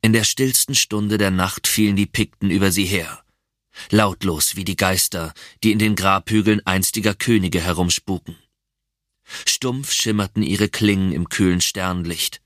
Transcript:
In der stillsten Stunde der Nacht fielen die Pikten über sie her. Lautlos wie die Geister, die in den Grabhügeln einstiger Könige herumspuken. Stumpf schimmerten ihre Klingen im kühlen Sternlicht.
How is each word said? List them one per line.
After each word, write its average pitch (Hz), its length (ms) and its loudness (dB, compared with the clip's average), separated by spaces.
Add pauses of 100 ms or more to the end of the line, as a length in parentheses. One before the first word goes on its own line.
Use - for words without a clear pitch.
In 110 120 4
der 110 100 2
stillsten 131 520 0
Stunde 104 420 0
der 98 140 2
Nacht 92 360 -2
fielen 104 280 2
die 98 100 2
Pikten - 460 -2
über 92 200 4
sie 95 140 0
her. 90 380 -6 (680)
Lautlos 98 640 0
wie 98 80 -6
die 90 140 -4
Geister, 92 560 -2 (300)
die 110 100 6
in 107 60 2
den 107 160 2
Grabhügeln 98 720 2
einstiger 98 480 0
Könige 92 460 2
herumspuken. 87 800 -2 (1080)
Stumpf 127 460 -4
schimmerten 104 520 -2
ihre 101 260 0
Klingen 98 420 2
im 85 160 -4
kühlen 90 320 2
Sternlicht. 90 880 -4